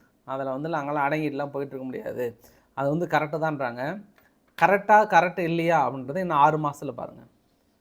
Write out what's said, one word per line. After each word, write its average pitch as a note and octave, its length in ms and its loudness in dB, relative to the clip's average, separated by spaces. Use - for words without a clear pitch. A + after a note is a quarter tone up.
அதுல C3+ 280 -6
வந்து D3 180 -6
நாங்களாம் D3 360 -2
அடங்கிட்டுலாம் C#3+ 440 -2
போயிட்டு C#3 260 -8
இருக்க C3 80 -10
முடியாது, B2 560 -8
அது C#3 160 -2
வந்து E3 160 0
கரெக்டு D3+ 320 -2
தான்றாங்க. D3 640 -4
கரெக்டா G3 360 6
கரெக்ட் F3 320 4
இல்லையா E3+ 440 2
அப்படின்றத C3 340 -4
இன்னும் F3 200 0
ஆறு D3+ 200 6
மாசத்துல D3 340 -4
பாருங்க. - 300 -14